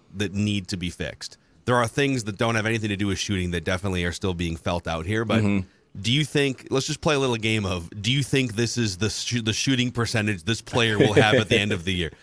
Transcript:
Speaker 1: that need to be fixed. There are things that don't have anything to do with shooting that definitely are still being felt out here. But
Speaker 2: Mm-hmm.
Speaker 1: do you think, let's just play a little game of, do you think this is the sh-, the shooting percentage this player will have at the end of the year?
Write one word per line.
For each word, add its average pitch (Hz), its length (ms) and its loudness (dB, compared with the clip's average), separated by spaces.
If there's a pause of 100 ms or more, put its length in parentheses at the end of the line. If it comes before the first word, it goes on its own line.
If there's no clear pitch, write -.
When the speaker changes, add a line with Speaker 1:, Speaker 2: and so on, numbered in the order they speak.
(160)
Speaker 1:
that 98 180 -2
need 101 340 0
to 101 80 -6
be 87 140 -4
fixed. - 460 -10 (300)
There 123 100 4
are 120 120 4
things 135 360 0
that 101 120 -6
don't 117 200 2
have 107 100 0
anything 110 240 0
to 101 60 0
do 101 100 0
with 95 120 0
shooting 90 340 -2
that 85 120 -2
definitely 92 400 -2
are 87 80 0
still 92 220 -2
being 85 220 -4
felt 87 320 -4
out 82 180 -4
here. 110 180 -2
But 110 180 0
Speaker 2:
Mm-hmm. 101 240 2 (360)
Speaker 1:
do 113 100 2
you 147 120 4
think, 139 460 0
let's 135 160 0
just 151 140 -6
play 156 140 2
a 139 40 2
little 127 180 2
game 110 280 0
of, 90 240 -4 (140)
do 117 100 0
you 139 100 2
think 127 340 0
this 117 200 0
is 104 220 0
the 107 100 0
sh-, - 320 -4
the 110 140 -2
shooting 123 380 0
percentage 107 500 -2
this 110 180 -2
player 113 380 2
will 113 160 6
have 110 220 6
at 110 120 2
the 113 100 4
end 104 140 2
of 87 120 -4
the 95 100 0
year? 85 160 0 (120)